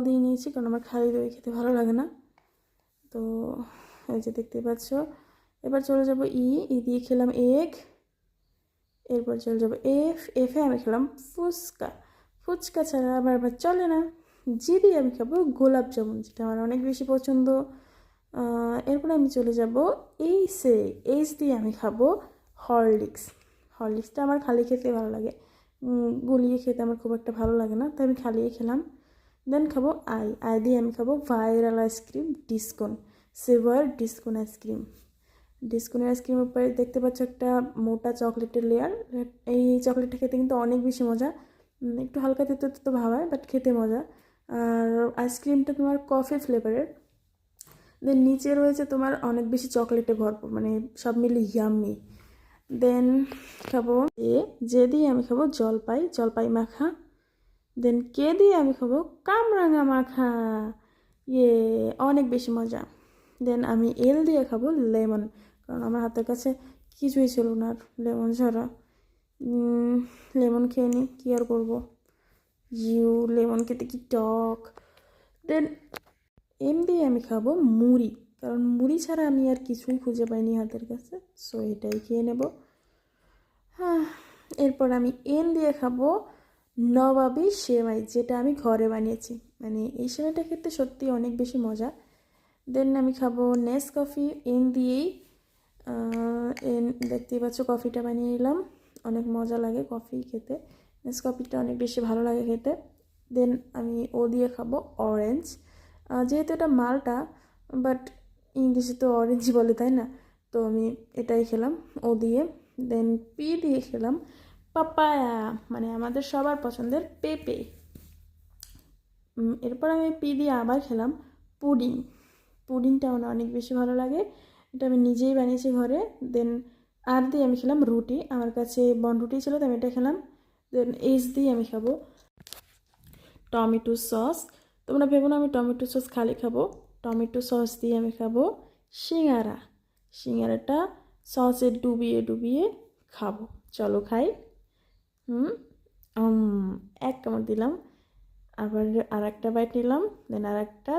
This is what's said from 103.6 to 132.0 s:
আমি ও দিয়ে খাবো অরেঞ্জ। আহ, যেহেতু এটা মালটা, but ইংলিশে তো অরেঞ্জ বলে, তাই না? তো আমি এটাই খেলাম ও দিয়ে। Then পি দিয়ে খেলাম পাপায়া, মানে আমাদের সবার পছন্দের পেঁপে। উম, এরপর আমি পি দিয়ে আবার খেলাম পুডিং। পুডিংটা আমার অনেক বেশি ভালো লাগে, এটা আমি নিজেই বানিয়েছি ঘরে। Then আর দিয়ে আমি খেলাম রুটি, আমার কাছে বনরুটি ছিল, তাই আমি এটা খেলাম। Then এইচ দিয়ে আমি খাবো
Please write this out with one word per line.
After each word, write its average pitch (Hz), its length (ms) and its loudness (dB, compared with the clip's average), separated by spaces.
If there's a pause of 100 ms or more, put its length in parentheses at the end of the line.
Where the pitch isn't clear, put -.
আমি 233 400 -6
ও 240 140 0
দিয়ে 247 280 2
খাবো 233 220 -4 (200)
অরেঞ্জ। 220 460 0 (640)
আহ, 254 200 -2
যেহেতু 311 240 0
এটা 320 140 0
মালটা, 247 500 2 (640)
but 254 200 0 (520)
ইংলিশে 254 380 0
তো 254 140 0 (120)
অরেঞ্জ 233 240 2 (140)
বলে, 233 160 6
তাই 240 180 2
না? 247 140 2 (460)
তো 233 60 -2 (120)
আমি 220 260 0 (180)
এটাই 233 320 0
খেলাম 233 280 -2 (300)
ও 233 120 2
দিয়ে। 233 260 2 (480)
Then 226 180 0 (280)
পি 294 120 -6 (160)
দিয়ে 269 180 2
খেলাম 233 340 -4 (580)
পাপায়া, 302 600 2 (360)
মানে 233 180 -6 (100)
আমাদের 240 240 -4
সবার 285 420 -2
পছন্দের 240 400 -4 (180)
পেঁপে। - 360 -6 (1800)
উম, 226 240 0
এরপর 254 280 -4
আমি 320 200 0 (120)
পি 285 80 -2 (100)
দিয়ে 294 120 2
আবার 247 360 0
খেলাম 226 220 -2 (500)
পুডিং। 254 340 2 (760)
পুডিংটা 262 420 2
আমার 240 140 -2 (100)
অনেক 233 140 -2 (100)
বেশি 247 160 -6
ভালো 247 220 0
লাগে, 254 260 0 (520)
এটা 262 160 -6
আমি 254 80 4
নিজেই 247 380 4
বানিয়েছি 254 360 2
ঘরে। 247 280 0 (340)
Then 233 160 2 (640)
আর 262 80 4 (100)
দিয়ে 285 160 2
আমি 247 140 4
খেলাম 285 220 2
রুটি, 233 340 0 (120)
আমার 233 220 -4
কাছে 240 300 -2 (220)
বনরুটি 233 380 0
ছিল, 285 180 -2
তাই 285 100 2
আমি 240 100 0
এটা 247 100 -2
খেলাম। 254 260 0 (580)
Then 247 160 2 (200)
এইচ 262 140 4 (120)
দিয়ে 269 200 2
আমি 226 160 0
খাবো 226 200 -2 (1600)